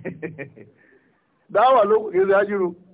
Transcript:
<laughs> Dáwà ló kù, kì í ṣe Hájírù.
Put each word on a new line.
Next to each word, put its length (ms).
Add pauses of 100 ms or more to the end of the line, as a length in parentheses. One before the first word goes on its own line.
(640)
<laughs> 880
Dáwà 340
ló 120
kù, 120
kì 100
í 60
ṣe 100
Hájírù. 320 (260)